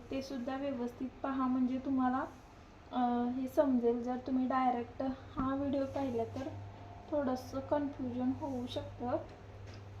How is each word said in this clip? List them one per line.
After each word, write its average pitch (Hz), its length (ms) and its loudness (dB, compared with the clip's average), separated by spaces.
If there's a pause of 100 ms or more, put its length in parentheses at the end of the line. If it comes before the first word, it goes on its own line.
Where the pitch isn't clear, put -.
(100)
ते 269 120 -2
सुद्धा 262 340 -4
व्यवस्थित 262 520 -2 (140)
पहा, 262 240 0
म्हणजे 254 320 4
तुम्हाला, 262 460 2 (680)
अ, 247 60 0 (380)
हे 262 120 -2
समजेल. 240 540 6
जर 247 140 -2 (100)
तुम्ही 254 220 2
डायरेक्ट 254 540 2
हा 262 520 0
व्हिडिओ 277 300 2
पाहिला 254 400 0
तर 262 240 -6 (600)
थोडंसं 269 500 0
कन्फ्युजन 262 800 0
होऊ 262 260 -2
शकतं. 277 500 -4 (840)